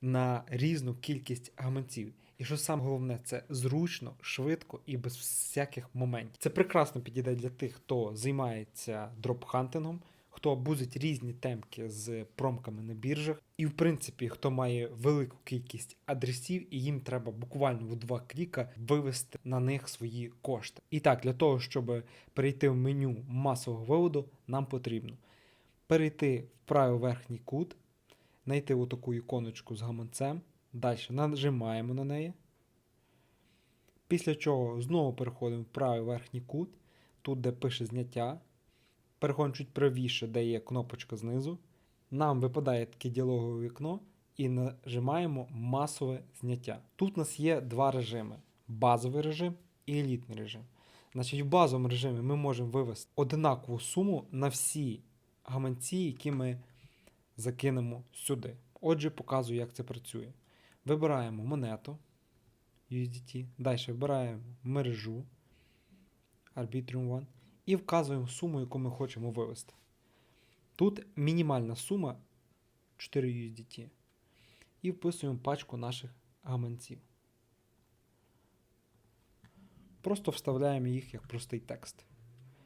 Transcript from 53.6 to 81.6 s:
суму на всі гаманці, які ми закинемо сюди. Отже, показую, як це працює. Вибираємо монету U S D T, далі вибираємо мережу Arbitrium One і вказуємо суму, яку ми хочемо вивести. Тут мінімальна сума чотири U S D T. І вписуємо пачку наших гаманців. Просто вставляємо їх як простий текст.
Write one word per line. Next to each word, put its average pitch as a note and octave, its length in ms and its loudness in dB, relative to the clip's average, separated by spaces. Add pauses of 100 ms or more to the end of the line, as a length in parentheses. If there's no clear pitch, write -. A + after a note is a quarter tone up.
суму F#3 520 0
на C3 160 2
всі C3 540 0 (480)
гаманці, C3 480 -2
які D3+ 340 0
ми B2+ 280 0 (800)
закинемо B2 640 -2 (100)
сюди. A#2+ 440 -4 (240)
Отже, D#3 280 2
показую, B2+ 500 -2
як A#2+ 140 -6
це B2+ 100 -8
працює. A#2+ 500 -10 (520)
Вибираємо C3 580 2
монету C3 540 -4 (920)
U B2 60 -2
S B2 120 0
D B2 260 -12
T, B2+ 100 -6 (120)
далі B2 300 2
вибираємо B2 560 -2 (200)
мережу B2 600 -2 (1300)
Arbitrium B2 520 -4
One B2+ 180 -2 (400)
і F#3+ 100 4
вказуємо C#3 520 2
суму, D#3 320 -2
яку B2+ 200 -4
ми B2+ 120 0
хочемо A#2+ 400 -4
вивести. - 420 -4 (1040)
Тут G3+ 300 2 (100)
мінімальна D3 600 2
сума E3+ 420 -2 (800)
чотири B2+ 320 0
U A#2+ 200 -4
S A2+ 100 -14
D - 0 -
T. A#2 300 -16 (920)
І F3+ 100 -2
вписуємо E3+ 480 -2
пачку C#3 380 -4
наших B2 340 -8 (320)
гаманців. A#2+ 560 -4 (3000)
Просто G3 300 0
вставляємо C3+ 560 2
їх B2+ 260 -2
як - 140 -12
простий A#2 320 -6
текст. - 460 -12 (600)